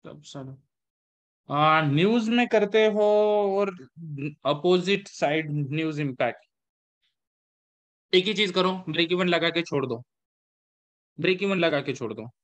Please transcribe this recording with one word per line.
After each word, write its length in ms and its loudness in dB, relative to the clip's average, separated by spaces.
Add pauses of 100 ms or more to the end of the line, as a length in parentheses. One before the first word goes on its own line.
तब 180 -18
सर, 400 -16 (880)
अ, 320 4
news 480 2
में 180 2
करते 380 2
हो 160 2 (560)
और 300 -4 (580)
opposite 640 2
side 420 -2
न्यूज़ 500 -4
impact, 460 -4 (1700)
एक 100 6
ही 100 -2
चीज 160 0
करो, 380 0
break 240 0
even 160 0
लगा 220 0
के 120 -2
छोड़ 240 -2
दो, 160 -6 (1200)
Break 220 0
even 160 0
लगा 220 0
के 120 -6
छोड़ 220 -8
दो। 160 -12 (140)